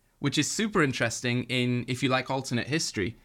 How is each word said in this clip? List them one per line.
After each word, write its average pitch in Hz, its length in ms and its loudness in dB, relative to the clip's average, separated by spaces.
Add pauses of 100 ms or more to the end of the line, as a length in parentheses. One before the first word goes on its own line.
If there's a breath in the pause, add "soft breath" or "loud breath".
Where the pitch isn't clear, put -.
(200)
Which 143 180 0
is 143 120 2
super 208 320 2
interesting 123 600 0
in, 123 420 0
if 127 160 -4
you 139 60 4
like, 131 220 0
alternate 127 360 -2
history, 120 580 -2